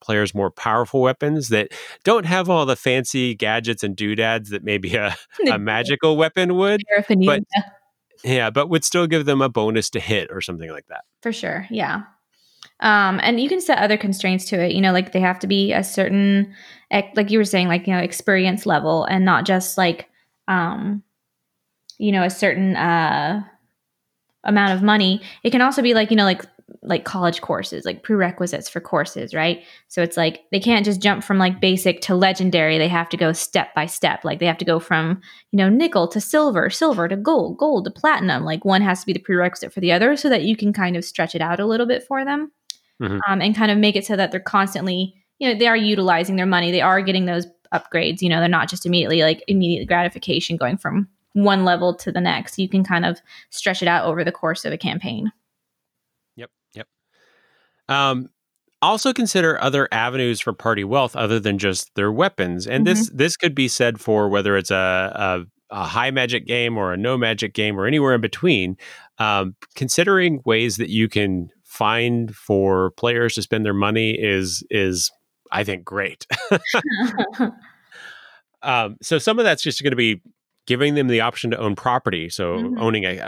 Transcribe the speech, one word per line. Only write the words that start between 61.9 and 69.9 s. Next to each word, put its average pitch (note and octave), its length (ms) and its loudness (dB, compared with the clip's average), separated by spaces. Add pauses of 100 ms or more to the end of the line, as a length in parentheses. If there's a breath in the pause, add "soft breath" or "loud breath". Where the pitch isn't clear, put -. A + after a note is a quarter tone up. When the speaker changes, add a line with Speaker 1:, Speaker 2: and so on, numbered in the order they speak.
Speaker 1:
their G2+ 160 0
weapons. G2 540 -2
And C#3 220 0
this, G#3+ 220 2
Speaker 2:
Mm-hmm. - 80 -16
Speaker 1:
this D#3+ 200 0
could E3+ 180 0
be C3+ 120 2
said A#2 320 0
for G#2+ 300 2
whether G2+ 280 2
it's F#2+ 140 -2
a, F#2 760 0 (260)
a, G#2 40 -12
a G2 100 -4
high A#2 260 -2
magic B2 360 -2
game A#2+ 300 -2
or F#2+ 160 -2
a F2+ 40 -4
no B2 200 -2
magic A2 360 -2
game G#2+ 260 -2
or F#2+ 60 -2
anywhere C#3 300 2
in A#2 60 2
between. A2 560 0 (400 loud breath)
Um, G2+ 380 -2 (200)
considering F3 720 0